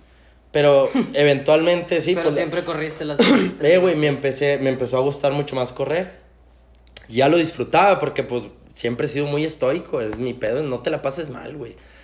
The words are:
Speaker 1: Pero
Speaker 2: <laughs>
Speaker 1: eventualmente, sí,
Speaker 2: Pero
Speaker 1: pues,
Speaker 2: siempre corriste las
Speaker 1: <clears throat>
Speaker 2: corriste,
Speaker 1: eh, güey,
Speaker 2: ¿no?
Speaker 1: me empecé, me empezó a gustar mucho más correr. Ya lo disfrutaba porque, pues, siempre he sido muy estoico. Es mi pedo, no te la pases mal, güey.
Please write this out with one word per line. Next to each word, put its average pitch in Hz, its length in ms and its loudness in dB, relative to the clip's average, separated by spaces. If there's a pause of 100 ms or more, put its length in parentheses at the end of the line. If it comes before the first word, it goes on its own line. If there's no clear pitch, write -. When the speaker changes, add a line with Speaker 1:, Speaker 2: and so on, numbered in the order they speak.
(520)
Speaker 1:
Pero 143 380 6 (120)
Speaker 2:
<laughs> - 120 -6
Speaker 1:
eventualmente, 156 880 2
sí, 170 120 0
Speaker 2:
Pero 170 100 -2
Speaker 1:
pues, 147 120 0
Speaker 2:
siempre 170 300 -2
corriste 156 400 -6
las 143 120 -6
Speaker 1:
<clears throat> - 100 4
Speaker 2:
corriste, 180 460 2
Speaker 1:
eh, 185 40 8
güey, 180 180 2
Speaker 2:
¿no? 151 60 -2
Speaker 1:
me 151 60 4
empecé, 139 500 0
me 135 140 -2
empezó 127 260 -2
a 131 40 2
gustar 139 320 -2
mucho 143 220 -4
más 123 180 -4
correr. 156 400 -4 (920)
Ya 127 220 2
lo 170 80 4
disfrutaba 165 600 2
porque, 135 240 -2
pues, 120 200 -6 (300)
siempre 123 320 -4
he 143 40 -4
sido 143 180 -4
muy 147 180 -2
estoico. 151 560 -4
Es 107 160 -6
mi 123 160 -6
pedo, 120 300 -4
no 127 160 -6
te 175 100 -6
la 147 120 -4
pases 143 280 -6
mal, 123 260 -14
güey. 123 200 -14 (280)